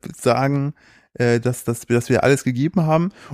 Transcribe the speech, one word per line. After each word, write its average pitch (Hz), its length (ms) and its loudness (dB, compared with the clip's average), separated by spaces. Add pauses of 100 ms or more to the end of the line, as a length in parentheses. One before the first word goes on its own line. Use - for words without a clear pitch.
äh, - 60 -14 (120)
sagen, 139 540 0 (400)
äh, 120 260 2
dass, 123 240 -4
dass - 240 -6
wir, 120 80 2
dass 120 120 -2
wir 123 160 2
alles 135 200 2
gegeben 135 420 -2
haben. 165 240 0 (240)